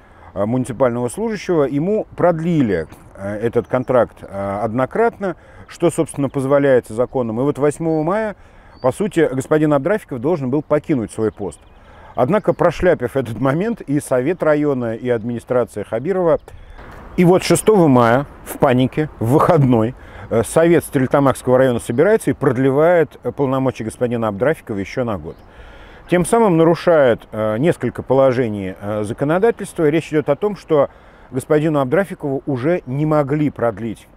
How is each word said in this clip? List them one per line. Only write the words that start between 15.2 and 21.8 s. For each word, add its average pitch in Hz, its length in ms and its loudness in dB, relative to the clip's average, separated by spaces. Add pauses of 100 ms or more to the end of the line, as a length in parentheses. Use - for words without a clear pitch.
Хабирова, 160 560 -2 (760)
и 180 100 4
вот 180 180 6
шестого 175 440 4
мая 123 380 6 (180)
в - 140 -12
панике, 131 520 2 (100)
в 113 140 0
выходной, 127 640 4 (340)
э, 110 140 2
совет 165 400 4
Стерлитамакского 131 720 2
района 127 220 2
собирается 151 520 0